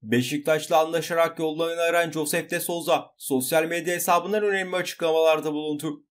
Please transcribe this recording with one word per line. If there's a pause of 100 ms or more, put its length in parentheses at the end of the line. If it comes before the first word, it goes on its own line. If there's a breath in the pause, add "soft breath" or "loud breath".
Beşiktaş'la
anlaşarak
yollarını
ayıran
Josef
de
Souza (120)
sosyal
medya
hesabından
önemli
açıklamalarda
bulundu.